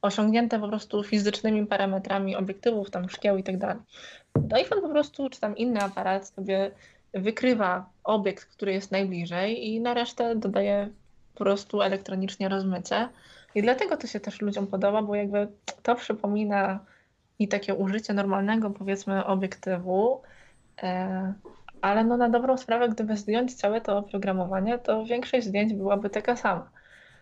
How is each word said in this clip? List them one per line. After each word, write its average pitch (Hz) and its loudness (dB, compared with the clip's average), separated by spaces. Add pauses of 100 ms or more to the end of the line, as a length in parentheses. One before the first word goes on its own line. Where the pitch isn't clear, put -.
osiągnięte 220 2
po 208 -4
prostu 208 -4
fizycznymi 214 2
parametrami 196 0
obiektywów, 196 -2
tam 180 -4
szkieł 202 2
i 190 -2
tak 190 -2
dalej. 196 -2 (720)
To - 2
iPhone 403 2
po 330 -2
prostu, 294 0
czy - -20
tam 208 -2
inny 226 0
aparat 196 -2
sobie 196 -2 (420)
wykrywa 202 0 (140)
obiekt, 196 0
który - -4
jest 196 -4
najbliżej 190 -2
i 226 -2
na 240 0
resztę 240 0
dodaje 202 0 (440)
po - -6
prostu 202 0
elektronicznie 196 -2
rozmycie. 190 -2 (460)
I 208 2
dlatego 262 2
to - -8
się 214 -6
też - -10
ludziom 202 -2
podoba, 202 2
bo 208 -2
jakby 202 0 (360)
to 240 4
przypomina 202 0 (600)
i 208 2
takie 202 -2
użycie 202 -2
normalnego, 202 0
powiedzmy, 196 -2
obiektywu, 190 0 (640)
e, 185 -2 (480)
ale 208 4
no 240 4
na 240 4
dobrą 254 4
sprawę, 240 2
gdyby 220 -2
zdjąć 226 0
całe 220 0
to 202 0
oprogramowanie, 196 -2
to 220 0
większość 240 0
zdjęć 208 2
byłaby 202 0
taka 214 0
sama. 202 -2 (520)